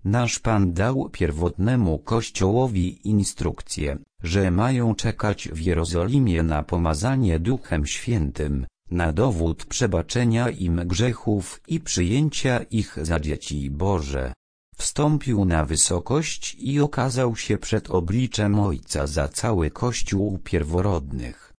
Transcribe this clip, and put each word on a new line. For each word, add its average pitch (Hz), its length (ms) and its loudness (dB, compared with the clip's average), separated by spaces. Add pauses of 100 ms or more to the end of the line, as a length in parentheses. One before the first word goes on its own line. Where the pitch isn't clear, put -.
Nasz 117 340 0
Pan 101 340 2
dał 120 360 0
pierwotnemu 87 880 2
Kościołowi 104 1080 0
instrukcję, 85 880 -2 (240)
że 92 280 2
mają 117 440 2
czekać - 540 -2
w 80 120 -8
Jerozolimie 87 840 2
na 76 200 0
pomazanie 85 760 0
Duchem 87 480 -2
Świętym, 73 800 -2 (240)
na 85 220 0
dowód 85 520 0
przebaczenia 117 840 0
im 87 380 -2
grzechów 107 800 -2
i 160 120 -2
przyjęcia 123 840 0
ich - 400 -4
za 80 180 0
dzieci 73 500 -4
Boże. 71 600 -2 (440)
Wstąpił 135 680 0
na 82 200 4
wysokość 95 920 0
i 143 220 0
okazał 127 560 2
się - 220 -2
przed - 320 -2
obliczem 104 680 2
Ojca 76 460 -2
za 71 220 0
cały 92 420 0
Kościół 101 680 0
pierworodnych. 76 1200 -2